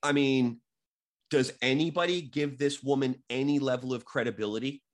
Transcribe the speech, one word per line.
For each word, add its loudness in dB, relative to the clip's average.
I 2
mean, 2
does 2
anybody 0
give -4
this -2
woman 0
any 0
level -2
of -8
credibility? -4